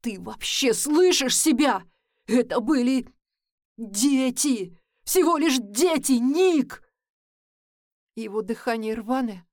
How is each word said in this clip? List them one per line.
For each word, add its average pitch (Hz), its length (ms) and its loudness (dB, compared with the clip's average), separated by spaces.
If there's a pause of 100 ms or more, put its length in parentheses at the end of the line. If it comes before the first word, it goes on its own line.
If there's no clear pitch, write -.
Ты 202 200 -8
вообще 220 540 -2
слышишь 302 640 2
себя? 254 480 2 (420)
Это 240 340 0
были 247 480 0 (680)
дети! 247 1000 -2 (260)
Всего 339 340 2
лишь 277 200 2
дети, 254 540 0
Ник! 285 720 2 (1300)
Его 214 280 -6
дыхание 220 520 -4
рваное. 226 580 -4